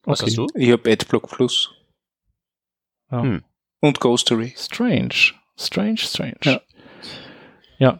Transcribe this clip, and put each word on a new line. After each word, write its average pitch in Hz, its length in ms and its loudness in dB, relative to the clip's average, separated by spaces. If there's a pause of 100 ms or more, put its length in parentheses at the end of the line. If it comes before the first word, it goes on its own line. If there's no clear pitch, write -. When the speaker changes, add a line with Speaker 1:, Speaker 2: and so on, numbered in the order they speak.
Speaker 1:
Was - 180 -2
Speaker 2:
Okay. 113 80 -2
Speaker 1:
hast 113 80 -2
du? 123 160 0
Speaker 3:
Ich 123 180 4
hab 113 140 4
Adblock 110 460 0
Plus. - 400 0 (1400)
Speaker 2:
Ja. 123 120 -2
Speaker 1:
Hm. 117 200 -2 (360)
Speaker 3:
Und 147 200 2
Ghostery. 120 580 0
Speaker 2:
Strange. 156 560 -2 (420)
Strange, 214 440 -2
strange. - 440 -6
Speaker 3:
Ja. 131 180 0 (1160)
Speaker 2:
Ja, 131 200 6